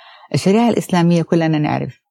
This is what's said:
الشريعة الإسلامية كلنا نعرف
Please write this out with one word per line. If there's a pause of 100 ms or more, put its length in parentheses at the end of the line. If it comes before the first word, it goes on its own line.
(340)
الشريعة
الإسلامية
كلنا
نعرف (120)